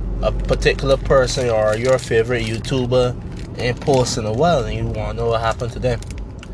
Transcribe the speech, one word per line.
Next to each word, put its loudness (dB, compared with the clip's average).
a 0
particular 2
person 2
or 2
your 2
favorite 0
YouTuber -2
ain't -2
posting 2
a -2
while 2
and -4
you -2
wanna -4
know -2
what 2
happened -2
to -8
them. 0